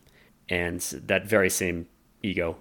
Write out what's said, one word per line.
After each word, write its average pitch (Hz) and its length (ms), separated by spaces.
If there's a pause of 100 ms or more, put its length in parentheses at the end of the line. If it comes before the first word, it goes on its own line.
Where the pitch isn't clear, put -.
(480)
And 87 320
that 95 460
very 101 240
same 87 360 (360)
ego 87 380